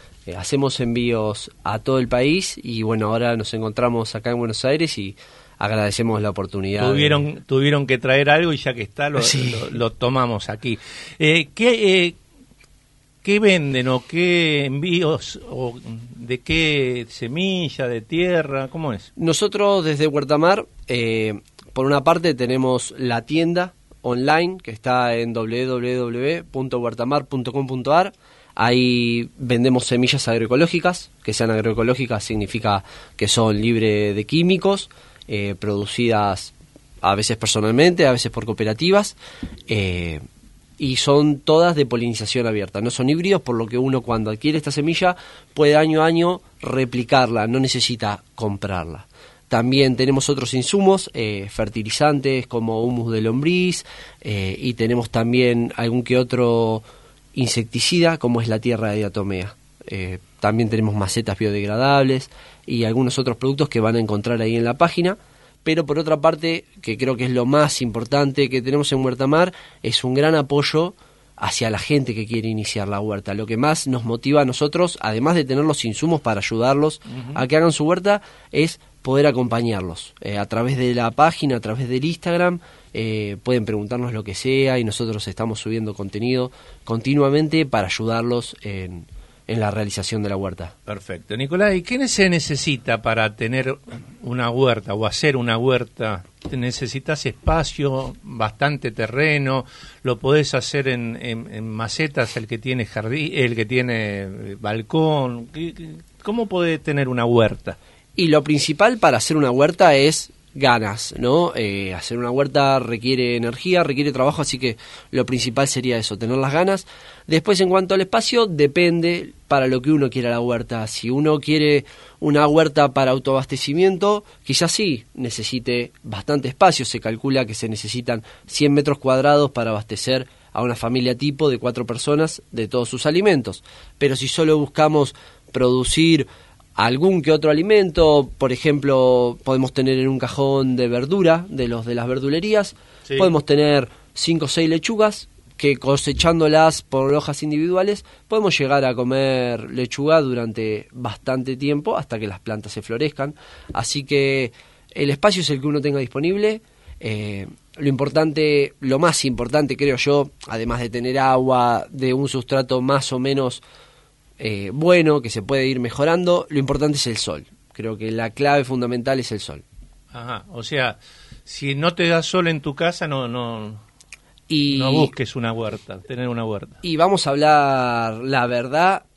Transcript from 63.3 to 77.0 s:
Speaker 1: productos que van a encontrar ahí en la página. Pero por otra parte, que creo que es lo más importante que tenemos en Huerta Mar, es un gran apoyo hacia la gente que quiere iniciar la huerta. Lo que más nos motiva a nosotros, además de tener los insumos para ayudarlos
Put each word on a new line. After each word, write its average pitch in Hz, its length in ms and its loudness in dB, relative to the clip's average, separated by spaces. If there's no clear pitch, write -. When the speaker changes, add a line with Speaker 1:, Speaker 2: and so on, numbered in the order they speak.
Speaker 1:
productos 139 320 0
que 120 100 0
van 110 160 2
a 117 40 2
encontrar 110 420 -2
ahí 113 140 0
en 117 100 0
la 120 100 0
página. 170 420 2
Pero 160 220 0
por 143 120 -2
otra 156 240 0
parte, 160 420 0
que 110 160 -4
creo 127 200 0
que 123 80 -2
es 127 60 0
lo 123 160 2
más 147 340 2
importante 131 680 0
que 127 120 -2
tenemos 139 300 0
en 139 120 0
Huerta 127 220 -2
Mar, 165 260 4
es - 220 -2
un 127 100 0
gran 151 220 4
apoyo 147 580 0
hacia - 340 -4
la 104 80 -4
gente 135 340 0
que 107 140 -6
quiere 113 220 -2
iniciar 107 380 -4
la 101 120 -4
huerta. 101 340 -6
Lo 104 140 -6
que 110 100 -4
más 147 300 0
nos 123 180 -2
motiva 135 360 2
a 139 40 4
nosotros, 147 560 0
además 117 340 0
de 160 80 2
tener 135 220 0
los 151 180 0
insumos 147 380 0
para 107 180 -2
ayudarlos 135 640 0